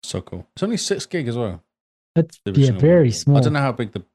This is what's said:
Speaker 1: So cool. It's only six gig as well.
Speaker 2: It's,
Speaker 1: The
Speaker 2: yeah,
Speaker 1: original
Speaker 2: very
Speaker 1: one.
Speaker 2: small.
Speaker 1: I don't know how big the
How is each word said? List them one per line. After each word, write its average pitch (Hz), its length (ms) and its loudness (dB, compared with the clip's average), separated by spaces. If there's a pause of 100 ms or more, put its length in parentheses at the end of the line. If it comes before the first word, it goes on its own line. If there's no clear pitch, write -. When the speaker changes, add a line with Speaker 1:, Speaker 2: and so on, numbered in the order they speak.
Speaker 1:
So - 180 -8
cool. 90 240 -16 (100)
It's - 80 -6
only 214 140 -4
six - 280 -6
gig 156 220 -6
as 117 80 -6
well. 101 280 -6 (520)
Speaker 2:
It's, 160 300 -2
Speaker 1:
The 101 60 -6
Speaker 2:
yeah, 92 60 2 (100)
Speaker 1:
original 101 140 0
Speaker 2:
very 165 260 6
Speaker 1:
one. 113 40 2
Speaker 2:
small. 143 260 2
Speaker 1:
I 135 40 4
don't 123 120 0
know 143 60 -2
how 139 120 -2
big 110 200 -6
the 95 120 -10 (120)